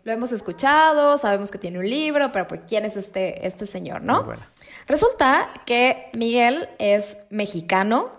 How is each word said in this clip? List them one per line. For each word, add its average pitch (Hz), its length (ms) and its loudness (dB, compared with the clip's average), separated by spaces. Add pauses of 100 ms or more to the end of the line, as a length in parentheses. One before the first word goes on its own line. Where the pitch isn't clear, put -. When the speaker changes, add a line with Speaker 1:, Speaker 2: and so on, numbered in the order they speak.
Speaker 1:
lo 220 60 -6
hemos 233 200 -4
escuchado, 285 840 4
sabemos 202 340 0
que 196 80 -12
tiene 180 180 -10
un 185 100 -4
libro, 285 440 0
pero 180 160 -4
pues 165 200 -10
¿quién 214 180 -2
es 208 120 -6
este, 190 480 -6
este 185 220 -8
señor, 180 340 -8
no? 233 180 0
Speaker 2:
Muy - 60 -4
bueno. - 160 -12 (460)
Speaker 1:
Resulta 302 640 4 (160)
que 247 520 2
Miguel 240 520 2 (100)
es 208 380 0 (120)
mexicano, 208 880 0